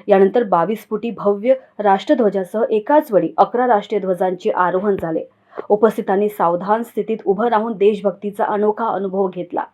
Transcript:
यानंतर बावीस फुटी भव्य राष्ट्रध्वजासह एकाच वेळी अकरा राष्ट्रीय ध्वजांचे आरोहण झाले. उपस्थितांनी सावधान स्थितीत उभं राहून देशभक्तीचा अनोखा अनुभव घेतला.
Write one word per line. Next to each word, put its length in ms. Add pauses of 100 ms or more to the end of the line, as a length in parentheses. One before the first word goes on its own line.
यानंतर 360
बावीस 460
फुटी 220
भव्य 420 (260)
राष्ट्रध्वजासह 880
एकाच 420
वेळी 260
अकरा 300
राष्ट्रीय 340
ध्वजांचे 480
आरोहण 520
झाले. 220 (460)
उपस्थितांनी 600
सावधान 540
स्थितीत 420
उभं 220
राहून 260
देशभक्तीचा 680
अनोखा 440
अनुभव 400
घेतला. 360 (100)